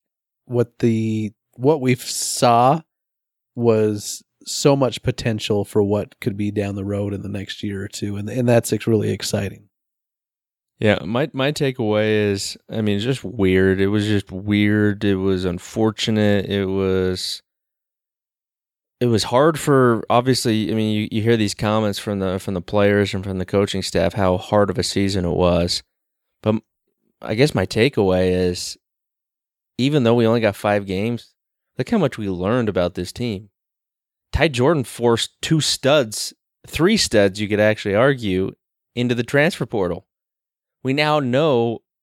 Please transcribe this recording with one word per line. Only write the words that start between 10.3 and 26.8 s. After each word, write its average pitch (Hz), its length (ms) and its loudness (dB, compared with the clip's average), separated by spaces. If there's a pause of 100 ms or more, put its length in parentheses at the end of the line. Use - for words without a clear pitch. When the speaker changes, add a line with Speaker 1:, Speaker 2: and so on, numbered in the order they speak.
Speaker 2:
Yeah, 107 240 2
my, 120 300 -2
my 135 180 0
takeaway 107 800 0
is, 101 260 -4 (140)
I 110 120 -4
mean, 104 140 2
it's 101 80 -2
just 127 200 -4
weird. 95 580 2
It 98 60 2
was 104 180 0
just 104 260 -2
weird. 104 720 0
It 101 120 2
was 95 280 0
unfortunate. 104 1040 0
It 98 200 -2
was, 95 760 -2 (1600)
it 123 60 2
was 113 180 2
hard 147 340 2
for, 127 500 2
obviously, 120 640 0
I 110 40 -2
mean, 107 200 -2
you, 107 160 -2
you 107 100 -2
hear 117 140 4
these 107 200 0
comments 107 440 -2
from 101 200 -6
the, 95 200 -2
from 101 140 -8
the 90 80 -4
players 101 520 2
and 95 100 -6
from 95 160 -6
the 92 60 -4
coaching 98 360 0
staff, 87 320 0
how 92 240 2
hard 104 320 2
of 92 80 -4
a - 60 -2
season 98 420 -2
it 85 100 -2
was. 87 480 0 (580)
But 110 80 -2
m-, 110 120 -2 (600)